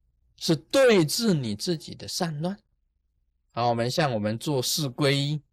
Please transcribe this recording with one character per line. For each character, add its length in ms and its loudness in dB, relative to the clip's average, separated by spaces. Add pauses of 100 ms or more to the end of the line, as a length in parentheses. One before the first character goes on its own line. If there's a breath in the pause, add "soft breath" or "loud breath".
(380)
是 180 0
对 500 4
治 280 0
你 200 -2
自 240 -4
己 160 -14
的 140 -16
散 340 -4
乱。 160 -4 (960)
好， 180 0
我 40 2
们 180 -2
像 220 0
我 60 -2
们 180 -2
做 240 -2
四 260 -2
皈 240 0
依 300 -2 (120)